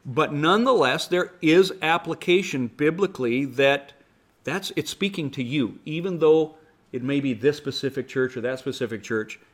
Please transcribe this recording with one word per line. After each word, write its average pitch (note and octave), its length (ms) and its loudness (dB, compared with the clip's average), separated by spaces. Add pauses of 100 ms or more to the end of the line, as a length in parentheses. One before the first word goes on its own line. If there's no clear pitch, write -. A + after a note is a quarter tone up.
but D3 300 -2
nonetheless, E3 720 2
there F3+ 320 0
is F3 400 6
application D#3+ 840 0
biblically C#3+ 800 0
that C#3 480 0 (500)
that's, F#3 320 -6
it's - 140 -4
speaking F#3+ 400 -4
to C#3 120 -6
you, A#2+ 440 -2
even E3 320 -6
though D#3 380 4 (360)
it B2 100 -6
may C#3 180 0
be C3+ 120 0
this C3 240 0
specific C3 500 -6
church C3 300 -4
or A2+ 60 -6
that B2+ 160 -4
specific A2+ 440 -8
church, A2 380 -6 (140)